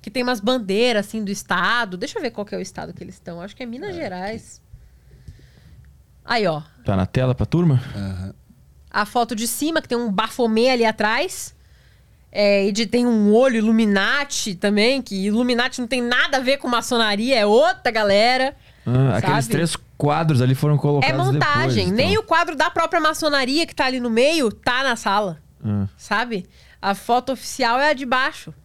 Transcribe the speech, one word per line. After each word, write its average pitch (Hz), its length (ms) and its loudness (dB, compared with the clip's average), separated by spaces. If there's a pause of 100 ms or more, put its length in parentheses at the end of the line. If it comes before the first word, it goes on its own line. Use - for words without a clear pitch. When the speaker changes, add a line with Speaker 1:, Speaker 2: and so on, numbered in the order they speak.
Speaker 1:
que - 100 -16
tem 247 120 -4
umas 247 160 -2
bandeiras, 220 680 0
assim, 220 160 -8
do 196 80 -6
estado. 196 680 -2
Deixa 233 220 -8
eu - 20 -6
ver 254 100 -4
qual 208 140 -8
que 202 80 -12
é 190 40 -6
o 180 40 -6
estado 170 320 -12
que 180 100 -16
eles 180 120 -18
estão, 170 260 -16
acho 202 140 -16
que - 80 -16
é - 20 -10
Minas 269 260 -10
Speaker 2:
Ah, - 20 -10
Speaker 1:
Gerais. 214 680 -10 (1600)
Aí, 226 220 0
ó. 156 140 -2 (240)
Speaker 2:
Tá 98 100 0
na 95 100 2
tela 127 280 0
pra 113 120 -2
turma? 160 360 2 (140)
Speaker 3:
Aham. 95 380 -8 (580)
Speaker 1:
A 208 140 0
foto 233 300 -2
de 226 120 -4
cima, 311 340 -2
que - 60 -20
tem 240 100 -2
um 240 140 -2
Bafomê 220 580 0
ali 240 160 2
atrás. 226 680 -2 (760)
É, 202 360 2
e 214 40 0
de, 220 140 -2
tem 240 220 0
um 208 260 4
olho 247 240 4
Illuminati 220 1000 0
também, 208 460 2
que 202 140 -10
Illuminati 240 680 0
não 233 60 -6
tem 254 140 -2
nada 262 360 0
a - 20 2
ver 262 180 0
com 285 100 -8
maçonaria, 226 680 0
é 208 80 4
outra 269 460 4
galera, 226 640 2 (300)
Speaker 2:
Ah, 123 320 2
aqueles 185 280 0
Speaker 1:
sabe? 226 60 -6
Speaker 2:
três 165 240 0 (220)
quadros 151 440 2
ali 127 120 2
foram 147 240 2
colocados 143 360 2
Speaker 1:
É 135 40 -2
montagem. 151 480 0
Speaker 2:
depois, - 120 0 (100)
então. 190 80 0
Speaker 1:
Nem 349 240 2
o 440 40 -4
quadro 330 320 0
da 311 140 0
própria 330 320 0
maçonaria 302 640 0
que - 80 -18
tá 285 120 -2
ali 254 140 -2
no 240 120 -2
meio 254 400 4
tá 254 320 -2
na 247 120 0
sala, 196 440 -2 (240)
Speaker 2:
Ah. 104 240 -2 (100)
Speaker 1:
sabe? 220 480 -4 (340)
A 196 140 -2
foto 240 380 -2
oficial 247 480 -2
é 294 100 2
a 302 40 2
de 269 120 -6
baixo. 254 480 -4 (120)